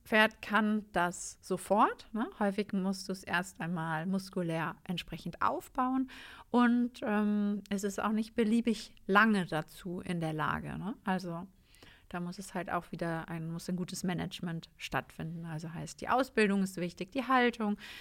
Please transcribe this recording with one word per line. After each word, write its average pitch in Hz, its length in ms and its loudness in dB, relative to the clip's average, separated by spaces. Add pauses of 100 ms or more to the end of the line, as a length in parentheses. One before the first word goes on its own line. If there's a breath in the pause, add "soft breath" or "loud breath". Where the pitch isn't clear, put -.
Pferd 214 360 4
kann 208 520 2
das 175 480 -2
sofort, 214 720 2
ne? 233 160 -2 (100)
Häufig 202 320 0
musst 190 380 -2
du's 190 120 -4
erst - 380 -4
einmal 165 460 -2
muskulär 180 800 -2
entsprechend - 560 -6
aufbauen. 262 680 0 (420 loud breath)
Und, 240 520 4
ähm, 208 640 2
es 202 140 -2
ist 202 180 -2
auch 208 120 0
nicht 220 200 -2
beliebig 226 600 2 (120)
lange 202 380 6
dazu 170 540 -6
in 180 220 -4
der 160 100 -2
Lage, 147 460 -2
ne? 185 260 -6
Also 185 420 -4 (640 soft breath)
da 175 140 -6
muss 175 180 -8
es 190 140 -12
halt 175 160 -4
auch 175 240 -4
wieder 165 340 -4
ein, 165 240 -6
muss 170 160 -8
ein 185 80 0
gutes 180 300 -6
Management 170 720 -4
stattfinden. 165 680 -6
Also 165 280 -8
heißt, - 260 -10
die - 80 -8
Ausbildung 214 560 4
ist 190 140 -4
wichtig, 175 340 -4
die 247 160 -2
Haltung, 240 500 4 (240 loud breath)